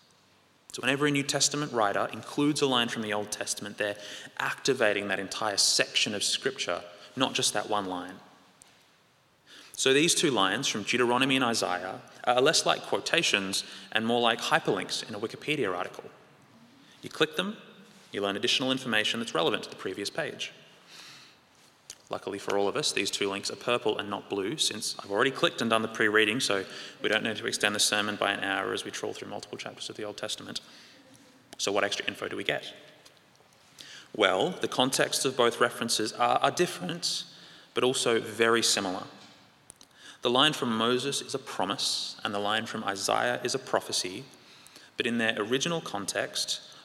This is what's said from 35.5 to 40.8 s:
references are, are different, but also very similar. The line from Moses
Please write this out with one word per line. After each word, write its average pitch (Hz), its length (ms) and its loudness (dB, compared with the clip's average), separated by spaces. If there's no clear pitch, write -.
references 117 540 0
are, 123 240 4
are 139 140 4
different, 170 720 -2
but 113 100 0
also 123 360 4
very 113 420 4
similar. 98 440 0
The 123 80 2
line 139 240 6
from 120 240 0
Moses 127 440 0